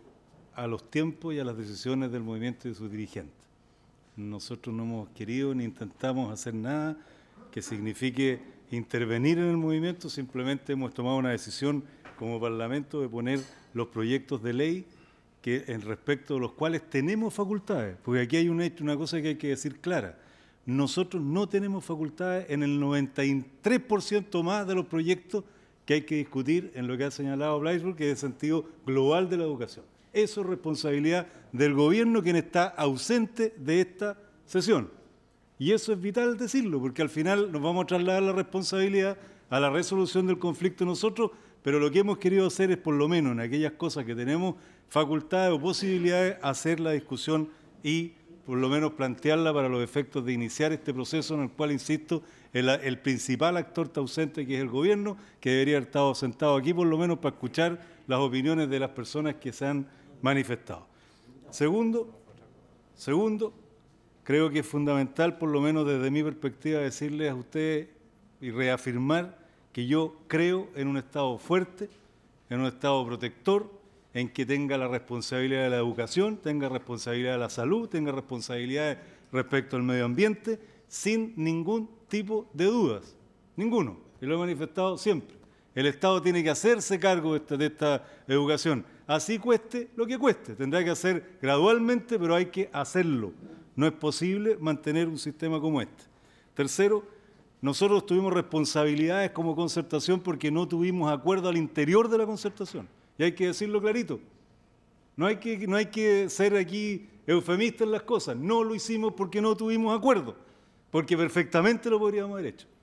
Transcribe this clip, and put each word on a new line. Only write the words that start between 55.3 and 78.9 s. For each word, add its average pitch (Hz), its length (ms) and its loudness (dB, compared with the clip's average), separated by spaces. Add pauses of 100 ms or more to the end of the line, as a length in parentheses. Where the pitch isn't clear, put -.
que 127 100 0
debería 135 260 4
haber 131 100 0
estado 139 280 2
sentado 143 420 2
aquí, 139 180 0
por 175 120 2
lo 160 120 2
menos, 170 200 0
para 139 160 -2
escuchar 165 460 -2 (280)
las 131 100 2
opiniones 139 500 2
de 135 120 0
las 131 100 -2
personas 147 460 -6
que - 140 -10
se 127 140 -8
han 139 220 -2 (340)
manifestado. 123 680 -2 (600)
Segundo, 226 680 0 (800)
segundo, 214 600 0 (680)
creo 151 280 4
que 143 80 0
es 147 80 -2
fundamental, 147 720 0
por 165 100 -2
lo 147 140 2
menos 156 240 2
desde 135 240 2
mi 147 120 2
perspectiva, 151 580 -2
decirles 147 500 -2
a 135 40 -4
ustedes 156 540 -2 (540)
y 127 80 -8
reafirmar 131 920 0 (300)
que 123 160 -4
yo 156 280 2 (120)
creo 180 480 0
en 139 100 -2
un 139 120 0
Estado 131 380 -2
fuerte, 185 540 -2 (580)
en 123 120 -4
un 131 60 0
Estado 131 380 0
protector, 123 640 -2 (440)
en 123 160 -2
que 131 180 -4
tenga 139 320 0
la 131 80 -2
responsabilidad 127 800 -2
de 127 60 2
la 123 80 2
educación, 120 580 0
tenga 147 320 -2
responsabilidad 123 640 -4
de 127 60 0
la 117 120 -2
salud, 180 380 -2
tenga 151 240 -4
responsabilidades 131 840 -4 (340)